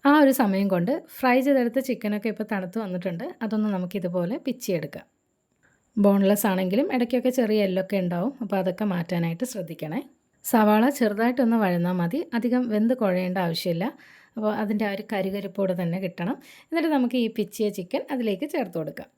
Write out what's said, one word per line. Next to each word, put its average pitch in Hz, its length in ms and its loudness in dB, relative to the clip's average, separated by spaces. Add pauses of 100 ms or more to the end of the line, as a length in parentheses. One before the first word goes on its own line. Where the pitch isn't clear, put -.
ആ - 20 6 (100)
ഒരു 277 180 8
സമയം 202 340 2
കൊണ്ട് 180 180 2 (260)
ഫ്രൈ 254 180 2 (120)
ചെയ്തെടുത്ത 254 400 2
ചിക്കനൊക്കെ 208 460 -2
ഇപ്പോൾ 214 200 -6
തണുത്ത് 190 300 -4
വന്നിട്ടുണ്ട്. 180 420 -6 (200)
അതൊന്ന് 214 300 0
നമുക്കിതുപോലെ 180 680 -4
പിച്ചിയെടുക്കാം. 175 600 -4 (1000)
ബോൺലെസ് 202 460 4
ആണെങ്കിലും 190 440 0
ഇടയ്ക്കൊക്കെ 247 440 0
ചെറിയ 214 280 2
എല്ലൊക്കെ 185 360 -2
ഉണ്ടാവും. 175 280 0 (120)
അപ്പോൾ 202 180 -4
അതൊക്കെ 185 320 -2
മാറ്റാനായിട്ട് 170 580 -2
ശ്രദ്ധിക്കണേ. 170 500 -8 (520)
സവാള 214 360 6 (120)
ചെറുതായിട്ടൊന്ന് 233 640 2
വഴന്നാൽ 180 360 2
മതി, 175 200 0 (180)
അധികം 247 260 0 (100)
വെന്ത് 226 280 2
കുഴയേണ്ട 185 360 0 (100)
ആവശ്യമില്ല. 170 360 -2 (520)
അപ്പോൾ 214 140 0 (120)
അതിൻ്റെ 208 280 0
ആ 196 60 -4
ഒരു 202 160 -10
കരുകരുപ്പോടെ 190 720 -2
തന്നെ 175 240 -2
കിട്ടണം. 180 320 -4 (320)
എന്നിട്ട് 320 260 0
നമുക്ക് 247 300 2
ഈ - 20 -2 (100)
പിച്ചിയ 208 300 -2 (100)
ചിക്കൻ 185 240 -6 (140)
അതിലേക്ക് 226 380 -2
ചേർത്ത് 196 260 -4
കൊടുക്കാം. 156 380 -10